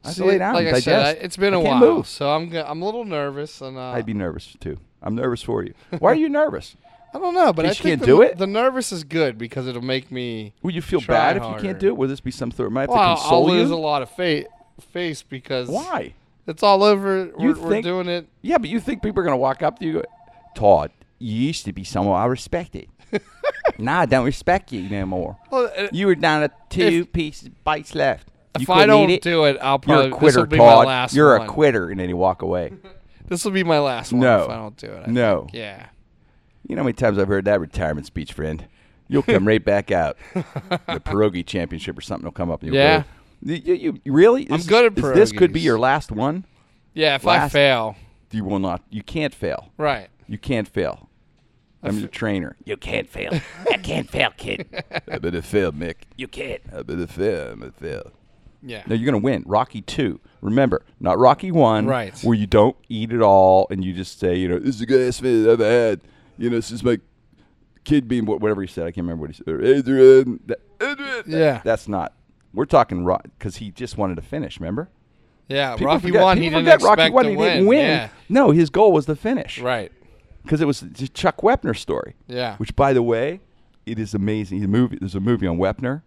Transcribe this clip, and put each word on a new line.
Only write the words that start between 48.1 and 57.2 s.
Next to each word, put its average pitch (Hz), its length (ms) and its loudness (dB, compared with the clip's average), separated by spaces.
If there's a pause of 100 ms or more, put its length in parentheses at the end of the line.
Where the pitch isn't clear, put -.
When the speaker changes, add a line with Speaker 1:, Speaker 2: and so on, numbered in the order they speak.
Speaker 1:
You 110 120 -6
will 95 160 -2
not. 92 300 -4
You 107 140 -12
can't 151 300 -6
fail. - 440 -8
Speaker 2:
Right. 135 320 -6 (180)
Speaker 1:
You 107 100 -12
can't 110 300 -6
fail. 76 420 -6 (720)
Speaker 2:
I 143 60 -10
Speaker 1:
I'm 104 80 -4
Speaker 2:
f- 107 60 -4
Speaker 1:
your - 80 -10
trainer. 98 460 -6 (100)
You 104 120 -8
can't - 320 -8
fail. - 220 -10 (220)
Speaker 2:
<laughs> 185 180 -4
Speaker 1:
I - 60 0
can't 170 320 -8
fail, 131 280 -6
kid. - 300 -12 (440)
I 160 60 -10
better 87 240 -8
fail, 95 300 -2
Mick. 80 240 -10 (220)
You 127 100 -12
can't. - 340 -14 (120)
I - 100 -14
better 85 240 -8
fail. 85 460 -6